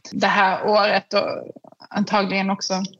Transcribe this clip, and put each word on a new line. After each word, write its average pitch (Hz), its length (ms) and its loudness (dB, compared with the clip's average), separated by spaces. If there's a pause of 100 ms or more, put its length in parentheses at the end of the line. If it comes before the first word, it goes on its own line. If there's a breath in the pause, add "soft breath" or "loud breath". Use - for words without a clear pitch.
(120)
det - 140 0
här 196 400 2
året 208 480 2
och - 380 -2 (360)
antagligen 196 640 0
också 196 320 -4 (180)